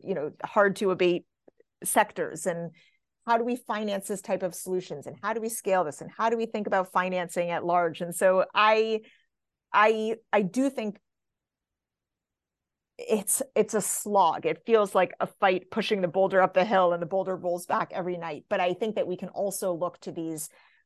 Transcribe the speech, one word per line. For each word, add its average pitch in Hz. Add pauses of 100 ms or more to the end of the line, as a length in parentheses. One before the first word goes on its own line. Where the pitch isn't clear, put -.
you 190
know, 139 (140)
hard 202
to 196
abate 175 (580)
sectors? 185
And 170 (560)
how 233
do 240
we 240
finance 208
this 202
type 190
of 180
solutions? 180
And 123
how 208
do 226
we 220
scale 190
this? 147
And 160
how 226
do 233
we 226
think 208
about 190
financing 180
at 160
large? 175
And 175
so 185 (100)
I, 220 (720)
I, 220 (160)
I 214
do 240
think 220 (2000)
it's, - (140)
it's 214
a 208
slog. 190
It 160
feels 214
like 185
a -
fight -
pushing 208
the 180
boulder 185
up 185
the 185
hill 185
and 170
the 170
boulder 185
rolls 175
back -
every 180
night. 165
But 196
I 180
think 220
that 190
we 185
can 185
also 196
look 170
to 175
these 160 (380)